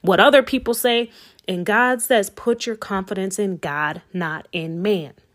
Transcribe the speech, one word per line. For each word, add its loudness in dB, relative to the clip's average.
what 2
other 8
people -2
say, 0
and -4
God 2
says, 2
"Put -4
your -6
confidence -6
in -2
God, -4
not -6
in -6
man." -2